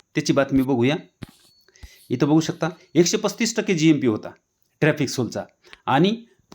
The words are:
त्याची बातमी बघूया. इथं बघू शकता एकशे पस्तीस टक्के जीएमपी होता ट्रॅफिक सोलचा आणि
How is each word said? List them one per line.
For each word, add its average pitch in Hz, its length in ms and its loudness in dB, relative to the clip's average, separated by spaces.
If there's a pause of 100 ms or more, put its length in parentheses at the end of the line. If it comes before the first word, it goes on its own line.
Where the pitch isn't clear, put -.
(140)
त्याची 151 180 -2
बातमी 135 300 2
बघूया. 131 340 0 (1120)
इथं 127 180 0
बघू 156 120 4
शकता 160 280 -6 (260)
एकशे 175 220 2
पस्तीस 220 400 -4
टक्के 214 180 -2
जीएमपी 151 320 2
होता 107 240 -2 (500)
ट्रॅफिक 147 280 0
सोलचा 107 360 -4 (420)
आणि 180 380 2 (300)